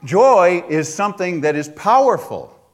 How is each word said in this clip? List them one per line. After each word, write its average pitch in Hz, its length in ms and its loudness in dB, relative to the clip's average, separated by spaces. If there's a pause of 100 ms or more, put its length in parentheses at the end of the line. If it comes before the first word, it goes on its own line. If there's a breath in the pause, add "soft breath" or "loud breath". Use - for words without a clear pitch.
Joy 180 640 4
is 151 240 -4
something 185 480 -6
that 151 160 -2
is 147 140 -8
powerful. 208 840 -2 (200)